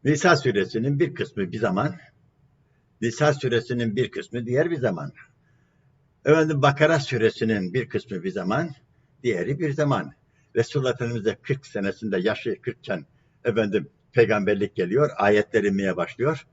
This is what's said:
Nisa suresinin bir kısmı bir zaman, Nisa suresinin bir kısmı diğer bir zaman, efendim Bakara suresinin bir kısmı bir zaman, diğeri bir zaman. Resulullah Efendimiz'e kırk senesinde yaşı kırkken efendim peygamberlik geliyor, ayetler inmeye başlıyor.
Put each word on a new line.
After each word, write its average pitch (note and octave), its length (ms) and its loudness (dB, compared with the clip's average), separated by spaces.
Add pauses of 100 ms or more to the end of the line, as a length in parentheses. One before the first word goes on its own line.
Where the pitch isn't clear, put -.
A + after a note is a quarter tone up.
Nisa D3+ 320 4
suresinin C3+ 600 0
bir C#3+ 160 0
kısmı F#2+ 380 -6
bir A2+ 60 -8
zaman, G#2 360 0 (1040)
Nisa D3 340 2
suresinin A#2+ 640 -2
bir A#2+ 140 0
kısmı - 360 -8
diğer C#3+ 240 0
bir E3 80 -2
zaman, F2 340 -4 (1120)
efendim D#3 380 4
Bakara D3 380 4
suresinin A2 760 0
bir B2 140 -2
kısmı F#2+ 340 -6
bir F#2+ 80 -4
zaman, G#2 400 -2 (520)
diğeri A2 360 -2
bir D3+ 140 -2
zaman. C3+ 400 -2 (440)
Resulullah A#2+ 380 0
Efendimiz'e A#2 400 -2
kırk - 320 -6
senesinde G2 520 -4
yaşı G#2 440 -2
kırkken F#2+ 440 -8 (380)
efendim G#2+ 460 0 (220)
peygamberlik G#2 640 2
geliyor, A#2 400 0
ayetler G#2 480 4
inmeye G2 320 0
başlıyor. C3 560 -4